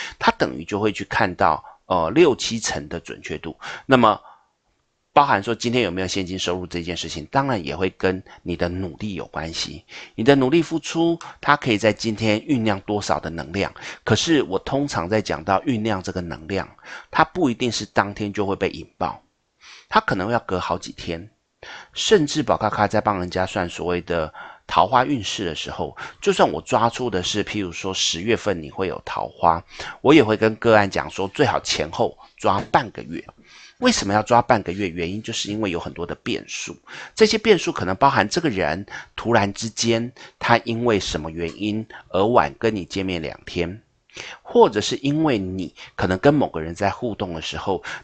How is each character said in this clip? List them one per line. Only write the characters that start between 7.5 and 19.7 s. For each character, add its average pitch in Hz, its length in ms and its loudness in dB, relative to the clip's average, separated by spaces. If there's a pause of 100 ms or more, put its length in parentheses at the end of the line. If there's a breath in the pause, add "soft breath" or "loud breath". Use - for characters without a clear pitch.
也 69 100 -6
会 92 220 -2
跟 92 260 0 (200 loud breath)
你 85 120 -6
的 87 140 -2
努 90 300 -6
力 104 160 -8
有 76 140 -8
关 80 240 -8
系。 - 300 -8 (320 loud breath)
你 113 80 -4
的 139 140 8
努 131 140 4
力 165 120 4
付 160 160 -4
出， 165 400 0 (220 loud breath)
它 147 160 4
可 - 160 0
以 104 60 4
在 107 160 4
今 110 200 -4
天 107 260 2
酝 135 200 0
酿 107 220 0
多 104 180 -2
少 78 180 0
的 80 120 -8
能 80 240 -8
量。 95 180 -2 (320 loud breath)
可 - 100 2
是 151 280 4
我 90 160 -2
通 143 280 -2
常 87 220 -4
在 107 120 2
讲 80 220 -4
到 95 200 2
酝 123 180 -2
酿 107 220 -2
这 92 100 -8
个 92 80 -6
能 78 260 -10
量， 95 220 -4 (420 loud breath)
它 160 140 2
不 170 240 0
一 117 60 0
定 117 180 0
是 107 140 -6
当 101 260 -2
天 101 180 -4
就 98 140 -2
会 98 100 0
被 90 140 0
引 80 180 -10 (120)
爆， - 220 -4 (680 loud breath)